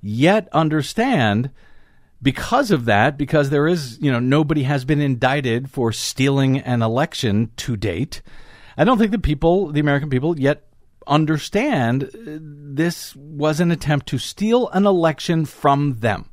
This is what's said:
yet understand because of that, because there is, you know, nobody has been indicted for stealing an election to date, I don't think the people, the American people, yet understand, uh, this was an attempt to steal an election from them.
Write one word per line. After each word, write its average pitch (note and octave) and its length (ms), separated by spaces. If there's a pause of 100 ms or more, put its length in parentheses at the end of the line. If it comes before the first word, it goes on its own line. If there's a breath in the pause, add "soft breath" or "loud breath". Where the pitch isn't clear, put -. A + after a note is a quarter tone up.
yet C#3+ 520
understand D3+ 960 (720 soft breath)
because A3 480
of C3 160
that, A#2 320
because C#3+ 320
there D3 160
is, D3+ 340
you C#3+ 100
know, A#2+ 80
nobody D3 440
has C3+ 220
been C#3+ 160
indicted C3 720
for A#2 220
stealing C3+ 680
an A#2+ 240
election A2+ 760
to A#2+ 200
date, G2+ 460 (540 loud breath)
I D#3 80
don't A#3 140
think G#3 140
the A#3 60
people, E3 540
the D3 80
American D3 300
people, D3 280
yet C#3 260 (420)
understand, D3+ 1000
uh, - 60
this D3+ 1040
was D3 440
an F3 100
attempt D3 380
to C#3 100
steal A3+ 520
an G3 160
election E3 580
from C#3 560
them. G#2+ 320